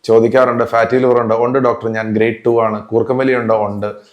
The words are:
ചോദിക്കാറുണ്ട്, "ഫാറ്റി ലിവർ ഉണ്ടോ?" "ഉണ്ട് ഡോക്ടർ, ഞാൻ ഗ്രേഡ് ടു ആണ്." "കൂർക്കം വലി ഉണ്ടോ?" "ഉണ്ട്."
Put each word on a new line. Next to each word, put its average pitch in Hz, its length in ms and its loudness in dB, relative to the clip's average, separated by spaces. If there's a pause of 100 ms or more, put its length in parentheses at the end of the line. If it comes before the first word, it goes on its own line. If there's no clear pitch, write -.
ചോദിക്കാറുണ്ട്, 117 600 2
"ഫാറ്റി 117 340 0
ലിവർ 123 240 2
ഉണ്ടോ?" 113 240 0
"ഉണ്ട് 127 140 -2
ഡോക്ടർ, 117 300 -2
ഞാൻ 110 260 -4
ഗ്രേഡ് 113 200 0 (100)
ടു 117 160 2
ആണ്." 107 260 -4
"കൂർക്കം 117 300 -2
വലി 131 180 0
ഉണ്ടോ?" 110 320 0
"ഉണ്ട്." 104 260 -8 (200)